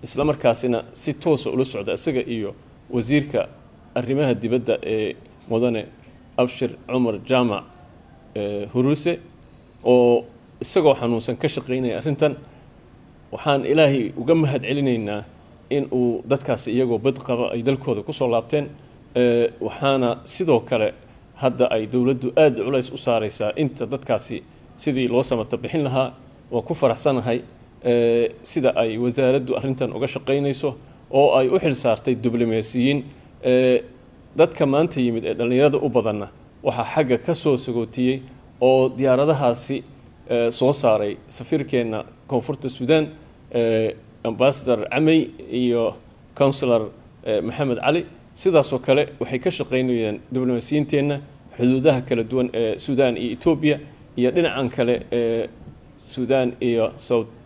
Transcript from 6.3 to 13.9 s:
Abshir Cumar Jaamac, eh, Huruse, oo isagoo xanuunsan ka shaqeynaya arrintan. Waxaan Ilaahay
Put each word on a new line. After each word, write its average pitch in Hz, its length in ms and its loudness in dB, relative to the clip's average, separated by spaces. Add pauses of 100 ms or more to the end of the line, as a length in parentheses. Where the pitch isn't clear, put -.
Abshir 123 340 -2 (160)
Cumar 120 380 -2
Jaamac, 120 400 2 (720)
eh, 104 400 -6
Huruse, 151 440 0 (680)
oo 120 400 6 (360)
isagoo 151 340 4
xanuunsan 117 420 -2
ka 147 120 -2
shaqeynaya 127 500 -4
arrintan. 147 380 0 (960)
Waxaan 143 340 0
Ilaahay 139 500 2